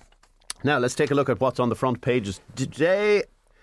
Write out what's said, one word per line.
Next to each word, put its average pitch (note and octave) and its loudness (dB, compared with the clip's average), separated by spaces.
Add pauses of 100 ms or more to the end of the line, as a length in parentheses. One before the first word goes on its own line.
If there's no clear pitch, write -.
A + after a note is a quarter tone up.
(640)
Now, C#3+ 2
let's B2 -2
take D3+ 0
a - 0
look C#3 2
at A2+ 0
what's C3 0
on B2 0
the A2 -2
front B2 -2
pages A2+ -2 (160)
today. F#3+ 0 (400)